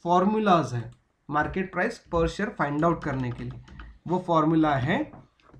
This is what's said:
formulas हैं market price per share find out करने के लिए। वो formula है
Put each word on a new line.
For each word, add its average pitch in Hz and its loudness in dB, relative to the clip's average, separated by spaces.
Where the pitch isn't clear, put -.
formulas 180 4
हैं 117 -6
market 151 -2
price 214 -2
per 165 2
share 208 -6
find 147 0
out 170 0
करने 127 -4
के 123 -10
लिए। 123 -12
वो 180 -2
formula 156 4
है 160 0